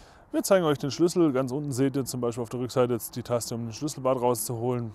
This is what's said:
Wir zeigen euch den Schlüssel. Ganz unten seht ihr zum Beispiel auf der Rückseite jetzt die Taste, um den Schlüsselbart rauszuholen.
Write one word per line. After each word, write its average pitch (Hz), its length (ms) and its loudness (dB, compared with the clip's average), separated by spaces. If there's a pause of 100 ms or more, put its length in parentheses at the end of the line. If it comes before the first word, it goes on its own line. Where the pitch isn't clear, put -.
(320)
Wir 311 100 -2
zeigen 185 240 4
euch 147 140 2
den 147 100 -4
Schlüssel. 165 440 4
Ganz 127 180 0
unten 147 200 -4
seht 131 240 2
ihr 135 100 0
zum 127 140 -6
Beispiel 120 220 -2
auf 113 80 -6
der 127 120 -4
Rückseite 123 320 2
jetzt - 220 -6
die 123 60 -8
Taste, 120 320 -2
um 117 120 -6
den 113 80 -8
Schlüsselbart 131 460 -2
rauszuholen. 120 760 0